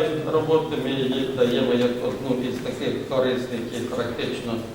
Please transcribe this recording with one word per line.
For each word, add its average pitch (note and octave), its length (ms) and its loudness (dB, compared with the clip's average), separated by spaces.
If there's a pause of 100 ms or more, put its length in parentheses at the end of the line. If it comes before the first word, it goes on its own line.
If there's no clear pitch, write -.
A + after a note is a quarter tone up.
(320)
роботи, D#3 520 2
ми B2+ 60 -2
її C3 380 0 (100)
даємо A#2+ 340 4
як B2 180 4 (180)
одну B2 400 -2
із A2 60 -2
таких A#2+ 540 -4
корисних B2 520 0 (160)
і A2+ 40 -4
практично A#2+ 720 -4 (220)